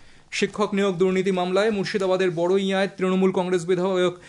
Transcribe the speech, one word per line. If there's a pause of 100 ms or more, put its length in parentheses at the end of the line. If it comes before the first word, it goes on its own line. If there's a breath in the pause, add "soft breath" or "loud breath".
(300 soft breath)
শিক্ষক
নিয়োগ
দুর্নীতি
মামলায়
মুর্শিদাবাদের
বড়ইয়ায়
তৃণমূল
কংগ্রেস
বিধায়ক (100)